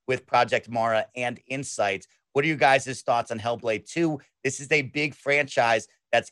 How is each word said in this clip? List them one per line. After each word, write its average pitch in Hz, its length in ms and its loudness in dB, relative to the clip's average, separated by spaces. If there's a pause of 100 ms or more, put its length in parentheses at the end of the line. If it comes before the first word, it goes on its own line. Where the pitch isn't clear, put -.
with 127 180 -2
Project 123 440 2
Mara 113 380 0 (100)
and 120 320 -6
Insight. 104 580 -4 (260)
What 139 120 2
are 156 40 0
you 156 60 0
guys' 135 480 2
thoughts 120 300 0
on 113 80 -6
Hellblade 113 500 -4
two? 165 300 -2 (240)
This 139 160 -4
is 143 100 -6
a 151 120 2
big 143 340 -4
franchise 135 720 0 (240)
that's 117 200 2